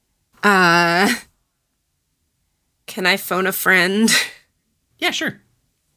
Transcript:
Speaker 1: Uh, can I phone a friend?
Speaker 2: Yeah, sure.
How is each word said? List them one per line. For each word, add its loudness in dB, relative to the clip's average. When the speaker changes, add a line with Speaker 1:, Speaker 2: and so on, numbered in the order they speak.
Speaker 1:
Uh, 2
can -8
I 2
phone -4
a -2
friend? 2
Speaker 2:
Yeah, -4
sure. -8